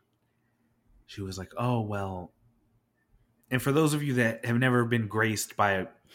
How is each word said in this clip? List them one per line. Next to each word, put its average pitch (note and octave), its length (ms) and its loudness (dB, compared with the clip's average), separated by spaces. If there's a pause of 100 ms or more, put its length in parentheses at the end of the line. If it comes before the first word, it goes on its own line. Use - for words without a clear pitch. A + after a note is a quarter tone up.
(1080)
She - 140 -16
was F#2+ 180 -8
like, F#2 180 -12
"Oh, A#2+ 240 0
well." G2 520 -6 (1160)
And B2+ 100 0
for C#3 120 0
those D3 200 4
of D3 100 -2
you C#3+ 120 -2
that A#2 320 2
have A#2 100 0
never B2 280 4
been A2+ 240 0
graced A2 480 -2
by G#2 160 4
a, F#2 140 0 (280)